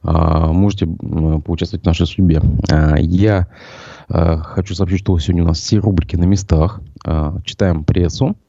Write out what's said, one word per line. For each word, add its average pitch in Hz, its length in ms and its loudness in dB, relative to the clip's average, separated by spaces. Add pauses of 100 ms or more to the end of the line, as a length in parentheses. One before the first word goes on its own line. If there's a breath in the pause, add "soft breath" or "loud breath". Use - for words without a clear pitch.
а, 82 500 2
можете, 98 340 2
м, 80 580 -2
поучаствовать 82 400 -6
в - 20 -2
нашей 85 220 2
судьбе. 80 340 2 (300)
А, 76 260 4
я, 90 500 2 (640 loud breath)
а, 82 280 2
хочу 87 360 -6
сообщить, 92 280 -2
что 92 180 0
сегодня 85 240 0
у 85 40 2
нас 80 120 0
все - 180 -2
рубрики 95 380 0
на 85 80 0
местах. 90 580 0 (240)
А, 78 400 -4
читаем 85 380 -2
прессу. 95 520 0 (140)